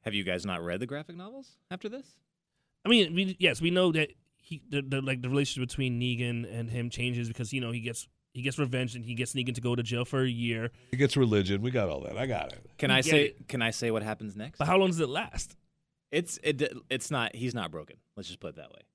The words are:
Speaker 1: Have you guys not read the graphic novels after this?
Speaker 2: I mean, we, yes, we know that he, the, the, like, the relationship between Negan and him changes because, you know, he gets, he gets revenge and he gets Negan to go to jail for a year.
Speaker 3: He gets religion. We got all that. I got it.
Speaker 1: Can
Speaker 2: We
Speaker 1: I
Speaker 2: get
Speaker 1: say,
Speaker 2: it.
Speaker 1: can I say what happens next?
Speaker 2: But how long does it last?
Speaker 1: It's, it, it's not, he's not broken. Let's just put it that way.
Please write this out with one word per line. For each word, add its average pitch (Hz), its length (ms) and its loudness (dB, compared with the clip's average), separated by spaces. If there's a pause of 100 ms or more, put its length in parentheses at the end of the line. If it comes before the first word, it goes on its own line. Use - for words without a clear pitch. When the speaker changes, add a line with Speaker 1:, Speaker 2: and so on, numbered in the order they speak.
Speaker 1:
Have 104 60 -4
you 101 100 0
guys 90 220 -2
not 90 180 -2
read 87 160 -2
the 123 60 -4
graphic 147 300 -12
novels 233 340 -16 (200)
after 185 180 -8
this? 254 280 -14 (680)
Speaker 2:
I 185 40 0
mean, 196 260 8
we, 190 240 2
yes, 165 220 4
we 165 100 4
know 180 220 6
that 156 180 2 (260)
he, - 320 -16
the, 143 140 -2
the, 135 200 -2
like, 135 200 -2
the 127 60 -4
relationship 135 400 2
between 123 320 -2
Negan 120 500 0
and 117 200 -6
him 120 200 -2
changes 120 380 -2
because, 113 240 -6
you 135 80 -2
know, 117 120 -4
he 120 80 -4
gets, 113 280 -8 (240)
he 127 100 -10
gets 131 160 -4
revenge 127 380 0
and 117 80 -10
he 120 100 -6
gets 131 200 -4
Negan 127 200 -2
to 117 60 -6
go 120 140 0
to 120 80 0
jail 120 220 -2
for 131 180 0
a 131 60 2
year. 117 420 -2 (200)
Speaker 3:
He 131 60 -2
gets 131 200 4
religion. 101 440 6
We 120 100 0
got 113 180 2
all 71 120 -2
that. 69 160 -8
I 123 100 -2
got 80 260 -4
it. - 120 -16 (140)
Speaker 1:
Can 139 120 2
Speaker 2:
We 131 60 6
Speaker 1:
I 131 60 6
Speaker 2:
get 151 80 0
Speaker 1:
say, 151 160 8
Speaker 2:
it. - 220 -8
Speaker 1:
can 127 140 -2
I 113 80 2
say 117 200 -2
what 110 120 0
happens 107 340 -6
next? 113 220 -12
Speaker 2:
But 147 80 0
how 180 120 6
long 190 100 6
does 165 120 0
it 151 100 2
last? - 460 -6 (540)
Speaker 1:
It's, 170 320 -2
it, 143 300 0 (160)
it's 131 220 -4
not, 120 240 0
he's 120 200 -4
not 95 160 -4
broken. 78 260 -12 (200)
Let's 98 120 -12
just 92 120 -14
put 87 100 -10
it 76 60 -18
that 73 140 -18
way. - 100 -20 (140)